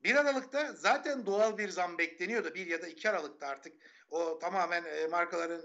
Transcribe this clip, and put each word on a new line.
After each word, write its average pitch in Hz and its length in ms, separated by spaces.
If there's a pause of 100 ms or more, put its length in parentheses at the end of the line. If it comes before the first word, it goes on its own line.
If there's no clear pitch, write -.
Bir 220 120
Aralık'ta 277 580
zaten 254 520
doğal 202 320
bir 208 120
zam 175 280
bekleniyordu. 170 580
Bir 185 120
ya 165 140
da 175 60
iki 165 220
Aralık'ta 151 380
artık 139 260 (360)
o 160 300
tamamen, 170 440
e, 156 240
markaların, 170 580